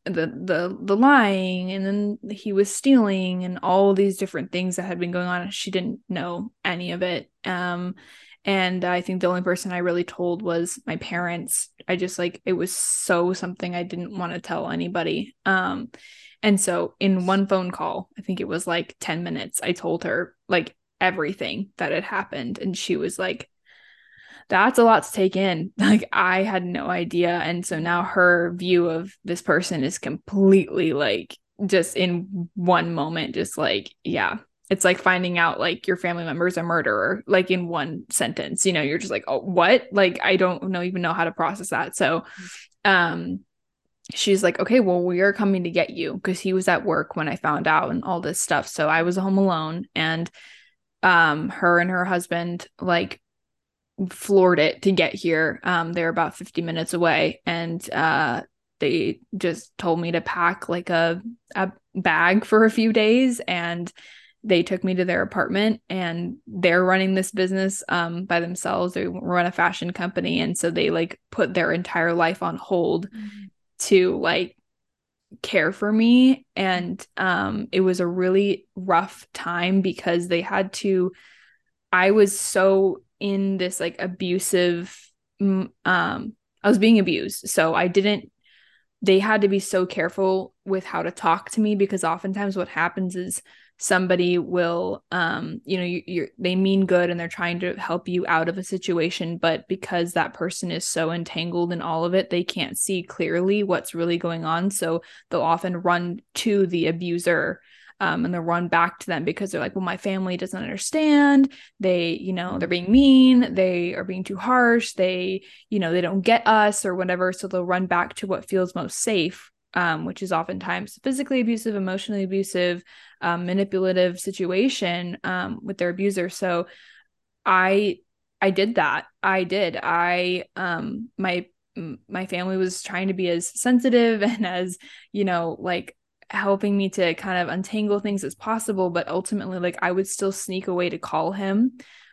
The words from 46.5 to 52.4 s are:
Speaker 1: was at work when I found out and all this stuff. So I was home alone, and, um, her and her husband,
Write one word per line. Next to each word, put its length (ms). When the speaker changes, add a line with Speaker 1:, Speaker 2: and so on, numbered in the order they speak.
Speaker 1:
was 140
at 180
work 300
when 120
I 80
found 320
out 220
and 140
all 180
this 200
stuff. 260
So 200
I 140
was 160
home 220
alone, 460
and, 340
um, 480
her 300
and 100
her 160
husband, 640